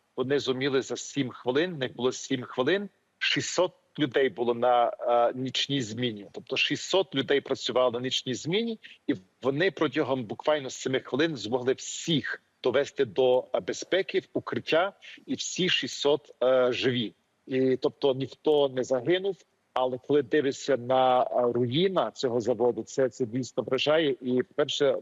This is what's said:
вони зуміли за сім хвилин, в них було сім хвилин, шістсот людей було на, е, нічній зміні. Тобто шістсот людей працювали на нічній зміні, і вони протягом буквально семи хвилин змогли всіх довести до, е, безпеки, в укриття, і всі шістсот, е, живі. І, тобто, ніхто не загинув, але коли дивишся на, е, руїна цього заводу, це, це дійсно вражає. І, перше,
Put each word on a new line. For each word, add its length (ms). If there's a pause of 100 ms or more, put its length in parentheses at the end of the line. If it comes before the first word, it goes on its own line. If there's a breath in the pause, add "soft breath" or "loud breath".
(160)
вони 220
зуміли 440
за 140
сім 340
хвилин, 440
в 40
них 180
було 160
сім 300
хвилин, 460 (300)
шістсот 540 (260)
людей 300
було 260
на, 460
е, 340
нічній 480
зміні. 500
Тобто 240
шістсот 580
людей 260
працювали 520
на 80
нічній 340
зміні, 440 (280 loud breath)
і 80 (280)
вони 280
протягом 540
буквально 460
семи 300
хвилин 360
змогли 360
всіх 720 (200)
довести 420
до, 400 (100)
е, 60
безпеки, 600
в 120
укриття, 600 (340 loud breath)
і 80
всі 340
шістсот, 680 (100)
е, 280
живі. 420 (320)
І, 300
тобто, 380
ніхто 540
не 160
загинув, 520 (380)
але 240
коли 240
дивишся 540
на, 460
е, 40 (260)
руїна 580
цього 300
заводу, 420
це, 260
це 180
дійсно 360
вражає. 580
І, 220
перше, 580